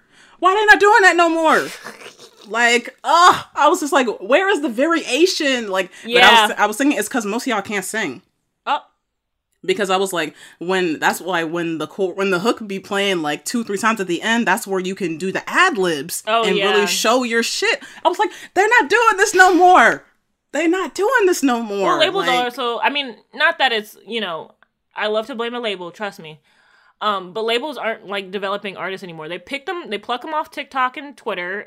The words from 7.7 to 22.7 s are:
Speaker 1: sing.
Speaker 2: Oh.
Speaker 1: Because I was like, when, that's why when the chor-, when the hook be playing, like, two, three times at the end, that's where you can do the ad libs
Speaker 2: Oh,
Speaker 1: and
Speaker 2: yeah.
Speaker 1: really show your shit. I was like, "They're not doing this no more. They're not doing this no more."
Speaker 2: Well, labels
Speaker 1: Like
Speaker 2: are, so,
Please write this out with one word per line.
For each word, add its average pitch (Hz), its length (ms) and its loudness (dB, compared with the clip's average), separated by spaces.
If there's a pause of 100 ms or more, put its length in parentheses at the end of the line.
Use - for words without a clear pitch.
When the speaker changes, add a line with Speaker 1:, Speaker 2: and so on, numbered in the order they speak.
Speaker 1:
sing. 156 360 -6 (440)
Speaker 2:
Oh. 269 140 -2 (840)
Speaker 1:
Because 190 260 -2
I 190 80 2
was 190 160 -2
like, 156 200 -4 (260)
when, 175 400 -2
that's 196 200 0
why 170 240 -2
when 165 360 -4
the 151 80 -4
chor-, 185 280 -4
when 196 160 -2
the 175 80 0
hook 226 260 -2
be 196 140 -8
playing, 196 420 -2
like, 147 240 -6
two, 233 200 -4
three 202 120 -6
times 220 220 -2
at 190 80 -6
the 170 160 -4
end, 226 240 0
that's 185 180 0
where 190 140 -4
you 185 160 -6
can 165 220 -6
do 185 160 -6
the 156 160 -8
ad 330 280 0
libs 170 480 -4
Speaker 2:
Oh, 226 200 0
Speaker 1:
and 202 120 0
Speaker 2:
yeah. 202 140 0
Speaker 1:
really 202 160 2
show 247 360 0
your 233 200 0
shit. - 400 -2 (200)
I - 60 2
was - 80 0
like, 440 140 -2 (240)
"They're 403 140 4 (100)
not 277 100 0
doing 440 280 4
this 403 180 0
no 370 180 8
more. 311 520 6 (460)
They're 311 180 0
not 359 260 -2
doing 427 320 2
this 349 160 0
no 240 180 0
more." 202 360 -2
Speaker 2:
Well, - 20 -4
labels 359 280 0
Speaker 1:
Like 247 200 0
Speaker 2:
are, 240 40 -4
so, 240 300 -6